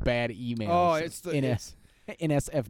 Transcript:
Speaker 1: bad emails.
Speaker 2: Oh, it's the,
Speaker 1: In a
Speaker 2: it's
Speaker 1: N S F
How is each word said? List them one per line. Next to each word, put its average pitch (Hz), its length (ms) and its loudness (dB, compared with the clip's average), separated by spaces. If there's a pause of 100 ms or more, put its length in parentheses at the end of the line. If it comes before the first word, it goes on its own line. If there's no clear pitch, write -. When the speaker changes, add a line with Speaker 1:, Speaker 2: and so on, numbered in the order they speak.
Speaker 1:
bad 120 260 2
emails. 117 380 -4
Speaker 2:
Oh, 175 260 4
it's 165 260 -4
the, 180 100 -8
Speaker 1:
In 147 140 2
a 131 80 2
Speaker 2:
it's - 240 -6 (440)
Speaker 1:
N 160 120 0
S 143 200 2
F 135 180 0